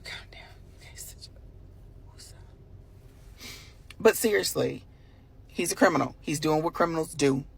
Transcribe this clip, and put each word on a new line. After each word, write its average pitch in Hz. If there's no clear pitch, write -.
Calm -
down. -
Okay, -
such -
a -
But 214
seriously, 175
he's 175
a -
criminal. 147
He's 151
doing 156
what 165
criminals 165
do. 139